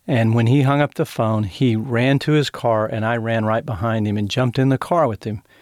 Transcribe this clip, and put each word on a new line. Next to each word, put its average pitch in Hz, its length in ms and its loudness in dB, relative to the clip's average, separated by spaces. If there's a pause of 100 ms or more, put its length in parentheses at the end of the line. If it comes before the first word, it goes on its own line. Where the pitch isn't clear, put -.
and 113 280 2
when 117 120 2
he 135 160 4
hung 143 180 2
up 147 140 -2
the 156 120 -2
phone, 110 380 -2
he 117 300 0
ran 123 460 0
to 151 120 -2
his 151 180 2
car, 110 360 0
and 107 180 -4
I 117 120 0
ran 113 280 -2
right 110 200 0
behind 113 420 -2
him 104 120 -2
and 104 100 -4
jumped 127 300 -2
in 135 100 2
the 131 100 2
car 165 300 0
with 107 160 -8
him. 107 180 -8 (200)